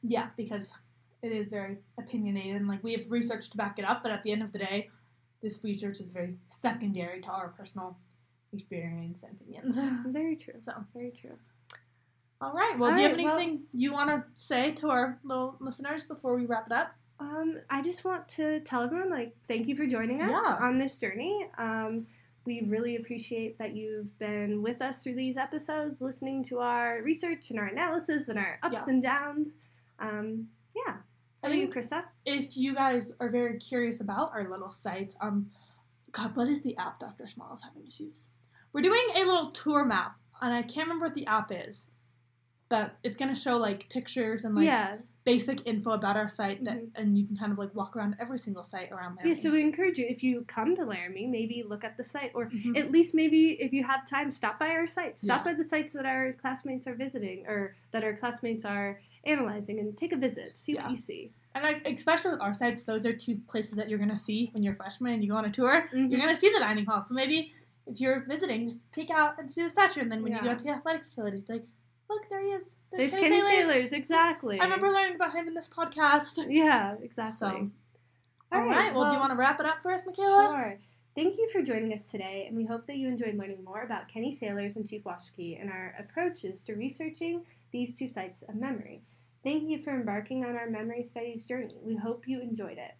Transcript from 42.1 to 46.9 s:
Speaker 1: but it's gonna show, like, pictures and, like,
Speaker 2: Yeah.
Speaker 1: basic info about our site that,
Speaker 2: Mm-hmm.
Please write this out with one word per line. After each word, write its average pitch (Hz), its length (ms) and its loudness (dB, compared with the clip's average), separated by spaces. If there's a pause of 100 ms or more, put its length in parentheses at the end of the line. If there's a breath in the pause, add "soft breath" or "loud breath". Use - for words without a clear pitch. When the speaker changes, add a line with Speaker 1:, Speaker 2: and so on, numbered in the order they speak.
Speaker 1:
but 214 340 0
it's - 140 -4
gonna 269 180 0
show, 247 220 2
like, 208 320 0
pictures 233 540 -2
and, 220 120 0
like, 311 100 8
Speaker 2:
Yeah. 214 320 4 (260)
Speaker 1:
basic 247 440 4
info 220 240 0
about 208 260 2
our 214 100 0
site 202 360 -4
that, 226 140 -2
Speaker 2:
Mm-hmm. 226 240 -10